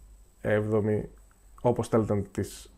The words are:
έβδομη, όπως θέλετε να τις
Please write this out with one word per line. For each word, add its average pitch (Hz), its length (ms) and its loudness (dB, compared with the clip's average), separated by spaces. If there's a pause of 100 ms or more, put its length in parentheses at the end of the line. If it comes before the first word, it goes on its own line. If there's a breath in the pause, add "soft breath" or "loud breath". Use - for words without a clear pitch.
(400)
έβδομη, 107 680 0 (520)
όπως 120 280 0
θέλετε 110 260 2
να 101 80 0
τις - 560 -8